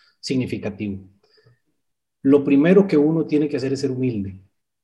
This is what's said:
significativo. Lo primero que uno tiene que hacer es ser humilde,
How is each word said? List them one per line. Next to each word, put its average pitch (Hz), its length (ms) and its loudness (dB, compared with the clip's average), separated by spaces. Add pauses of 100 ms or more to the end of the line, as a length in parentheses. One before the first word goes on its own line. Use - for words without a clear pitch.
(200)
significativo. 104 880 -6 (1120)
Lo 139 220 4
primero 165 420 4
que 156 120 0
uno 151 280 2
tiene 151 240 0
que 143 80 -4
hacer 131 160 -4
es 127 60 -4
ser 135 100 -4
humilde, 110 500 -6 (440)